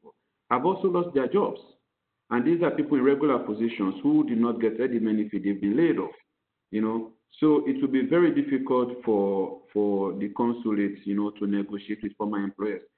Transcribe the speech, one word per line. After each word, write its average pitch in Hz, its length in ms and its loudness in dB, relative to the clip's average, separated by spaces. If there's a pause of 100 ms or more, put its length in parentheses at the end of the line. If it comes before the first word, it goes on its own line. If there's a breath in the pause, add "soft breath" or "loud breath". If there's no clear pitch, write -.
for, - 100 -20 (380)
have 127 160 0
also 190 220 0
lost 175 260 0
their 131 140 2
jobs. 190 320 0 (680)
And 120 160 0
these 170 180 2
are 147 80 2
people 147 260 0
in 123 60 2
regular 139 360 4
positions 107 640 -2
who 151 220 4
did 120 140 0
not 113 240 0
get 110 180 0
any 123 200 0
benefit, 107 440 -2
they've 98 160 -2
been 101 160 0
laid 156 220 2
off, 90 180 -6 (560)
you 107 100 -2
know. 110 300 -4 (280)
So 151 280 4
it 135 140 -2
will 135 80 0
be 127 160 2
very 165 340 4
difficult 131 640 -2
for, 98 560 0 (140)
for 101 400 0
the 101 160 -6
consulates, 110 760 -2
you 101 100 -2
know, 104 160 -2
to 104 140 -6
negotiate 101 560 -4
with 104 160 -8
former 104 260 -4
employers. 101 380 -6 (160)